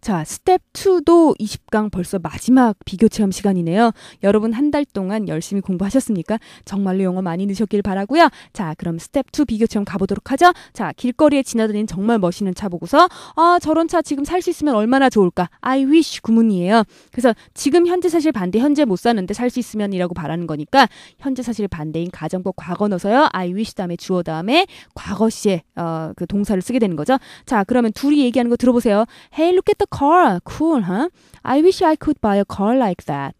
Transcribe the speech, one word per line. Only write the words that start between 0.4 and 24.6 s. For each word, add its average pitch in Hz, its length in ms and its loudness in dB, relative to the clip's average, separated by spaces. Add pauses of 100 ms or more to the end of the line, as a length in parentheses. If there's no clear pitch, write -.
투도 339 640 4
이십 - 320 -10
강 214 200 0
벌써 185 280 -6
마지막 226 680 2
비교 208 240 2
체험 202 200 0
시간이네요. 190 640 0 (320)
여러분 214 300 2
한 285 180 0
달 294 140 0
동안 196 440 -6
열심히 165 320 -6
공부하셨습니까? 196 800 -2 (240)
정말로 196 400 -4
영어 185 180 -2
많이 180 240 -4
느셨길 202 360 -2
바라고요. 208 480 0 (240)
자, 160 240 -6
그럼 165 220 -6
스텝 - 340 -6
투 294 120 0
비교 226 220 0
체험 202 160 -2
가보도록 196 480 -6
하죠. 349 200 6 (200)
자, 175 240 -8
길거리에 277 480 2
지나다니는 214 440 -2
정말 208 320 0
멋있는 185 360 -2
차 208 140 -8
보고서 175 380 0 (280)
"아, 349 260 4
저런 311 280 0
차 339 120 0
지금 285 220 -4
살 349 180 -2
수 - 80 -4
있으면 302 260 -2
얼마나 254 340 2
좋을까?" 180 400 0 (100)
I 269 260 0
wish 302 360 2
구문이에요. 220 600 2 (280)
그래서 240 220 2 (200)
지금 339 340 2
현재 359 220 0
사실 311 220 2
반대, 190 280 -2
현재 285 260 2
못 190 140 0
사는데 208 340 0
살 247 160 -2
수 247 100 -4
있으면이라고 196 540 -4
바라는 165 340 -6
거니까 156 400 0 (320)
현재 254 240 -6
사실 220 240 -4
반대인 165 440 -6
가정법 185 440 -6
과거 175 320 -4
넣어서요. 208 460 2
I 180 200 -4
wish 214 220 -6
다음에 175 220 -6
주어 180 260 -4
다음에 208 440 0 (280)